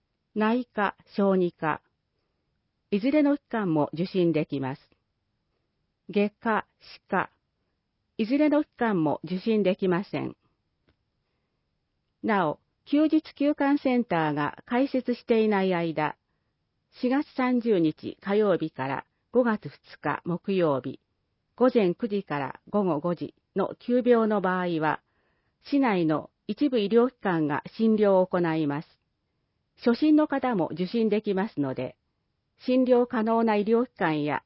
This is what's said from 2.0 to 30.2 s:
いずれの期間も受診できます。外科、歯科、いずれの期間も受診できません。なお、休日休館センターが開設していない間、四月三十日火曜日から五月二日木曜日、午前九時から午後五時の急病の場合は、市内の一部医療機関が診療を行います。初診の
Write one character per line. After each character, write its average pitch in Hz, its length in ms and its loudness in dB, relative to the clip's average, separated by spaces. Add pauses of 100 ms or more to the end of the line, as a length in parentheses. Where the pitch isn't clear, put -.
い 202 80 0
ず 240 120 -2
れ 302 120 2
の 285 140 2
期 - 120 -20
間 202 240 -2
も 156 200 0
受 165 120 -4
診 175 260 0
で 151 140 -2
き 139 140 -6
ま 135 160 -6
す。 - 60 -18 (1300)
外 202 200 0
科、 220 340 -4 (440)
歯 185 180 -2
科、 - 20 -20 (880)
い 220 80 -2
ず 262 120 0
れ 302 120 2
の 294 140 2
期 - 140 -12
間 190 260 0
も - 200 -2
受 185 160 -6
診 214 240 0
で 180 120 2
き 196 120 -4
ま 180 160 0
せ - 160 -8
ん。 127 160 -8 (1900)
な 202 280 0
お、 - 100 -6 (260)
休 302 220 2
日 311 140 2 (140)
休 285 180 0
館 285 240 2
セ 254 200 0
ン 233 60 2
タ 160 280 0
ー - 20 -4
が 147 320 -4
開 254 220 0
設 247 260 -4
し - 100 -8
て 226 200 2
い 220 40 2
な 196 140 2
い 190 140 0
間、 156 400 -2 (840)
四 247 100 -2
月 277 180 0 (100)
三 254 240 0
十 220 160 2
日 151 420 -2
火 196 160 -4
曜 202 220 2
日 156 140 -8
か 131 160 -8
ら - 180 -6 (260)
五 247 120 2
月 214 260 -2
二 - 300 -20
日 - 260 -4
木 175 280 -4
曜 156 280 0
日、 - 180 -10 (560)
午 247 160 4
前 190 220 4
九 - 140 -8
時 202 160 -4
か 143 160 -6
ら - 200 -8 (100)
午 202 140 0
後 156 160 0
五 175 140 -4
時 - 220 -8 (200)
の 196 220 -2
急 247 260 -2
病 226 240 4
の 208 140 0
場 185 180 0
合 175 220 -2
は、 151 200 -2 (640)
市 285 140 0
内 190 280 2
の 156 240 -2 (160)
一 285 220 -2
部 240 100 0
医 202 80 0
療 233 240 2
機 - 100 -20
関 165 260 0
が 143 160 -4 (140)
診 220 180 2
療 202 180 4
を 185 120 4
行 185 140 -2
い 160 260 0
ま 143 160 -4
す。 - 60 -20 (960)
初 240 80 4
診 302 220 4
の 302 120 4